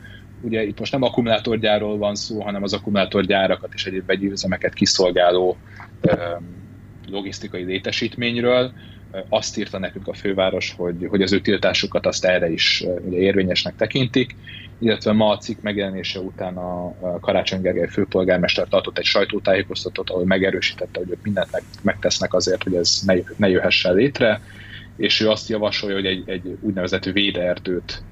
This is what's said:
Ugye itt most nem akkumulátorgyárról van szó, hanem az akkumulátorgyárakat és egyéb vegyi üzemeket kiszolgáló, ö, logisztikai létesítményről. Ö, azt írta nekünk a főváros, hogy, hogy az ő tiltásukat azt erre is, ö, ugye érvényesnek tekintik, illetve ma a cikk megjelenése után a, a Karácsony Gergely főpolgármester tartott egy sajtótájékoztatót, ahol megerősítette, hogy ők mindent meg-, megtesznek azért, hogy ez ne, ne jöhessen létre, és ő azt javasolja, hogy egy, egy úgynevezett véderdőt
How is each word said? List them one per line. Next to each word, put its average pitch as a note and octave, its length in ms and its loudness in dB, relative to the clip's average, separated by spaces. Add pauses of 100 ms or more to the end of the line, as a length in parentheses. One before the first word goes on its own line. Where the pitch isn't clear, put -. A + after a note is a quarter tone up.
(420)
Ugye A2 220 -2
itt G#2 160 -4
most G#2+ 120 -6
nem C3+ 100 0
akkumulátorgyárról G#2+ 960 2
van G#2 180 0
szó, G#2+ 260 -6
hanem G2+ 220 -4
az G2+ 100 -2
akkumulátorgyárakat F#2+ 1000 2
és - 120 -6
egyéb F#2 200 -4
vegyi F#2+ 240 2
üzemeket F#2 440 -2
kiszolgáló, F2+ 840 4 (440)
ö, F2 120 4 (960)
logisztikai F#2+ 540 -8
létesítményről. A#2+ 1080 0 (400)
Ö, F#2+ 60 -10 (120)
azt - 280 0
írta G2+ 220 -4
nekünk F#2 280 -6
a - 60 -6
főváros, F#2 640 0
hogy, F2 320 -4
hogy G2 120 2
az F#2+ 120 2
ő F#2+ 80 4
tiltásukat G2 640 0
azt F2+ 200 2
erre F2+ 260 4
is, - 340 0
ö, F2+ 140 -2
ugye F2+ 180 -4
érvényesnek F#2+ 580 2
tekintik, B2 600 2 (460)
illetve G#2+ 300 2
ma G#2+ 180 6
a G2+ 80 4
cikk - 240 -8
megjelenése G2 580 -4
után F#2 380 -6
a, F2+ 280 -4
a F2 340 -6
Karácsony F#2 420 0
Gergely F2+ 260 2
főpolgármester F#2 800 2
tartott - 300 0
egy F2 80 -4
sajtótájékoztatót, F#2+ 1040 0
ahol F2+ 160 0
megerősítette, F#2 720 0
hogy F2+ 100 -6
ők F2 140 -8
mindent F#2+ 280 -2
meg-, - 120 -4 (180)
megtesznek - 520 0
azért, F2+ 300 2
hogy F#2 100 -2
ez F2 320 2
ne, F#2+ 80 4 (220)
ne G2+ 140 4
jöhessen F2+ 440 2
létre, A2 480 4 (560)
és G#2 240 0
ő G#2+ 80 4
azt G#2+ 200 0
javasolja, G#2 460 -2
hogy G2 100 -2
egy, F#2 200 -2
egy F2+ 360 -8
úgynevezett F#2 420 -2
véderdőt F#2 1080 -2